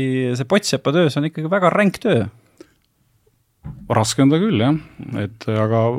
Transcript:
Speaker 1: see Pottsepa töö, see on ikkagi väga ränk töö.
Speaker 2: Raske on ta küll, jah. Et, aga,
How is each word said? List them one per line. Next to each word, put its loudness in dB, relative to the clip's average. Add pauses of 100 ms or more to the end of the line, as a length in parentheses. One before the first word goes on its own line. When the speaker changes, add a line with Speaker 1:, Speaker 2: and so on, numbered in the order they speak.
(320)
Speaker 1:
see -4
Pottsepa 0
töö, 4
see -2
on -2
ikkagi -6
väga 2
ränk 0
töö. 2 (1600)
Speaker 2:
Raske 0
on 6
ta 2
küll, 0
jah. 2 (480)
Et, -12
aga, 0 (180)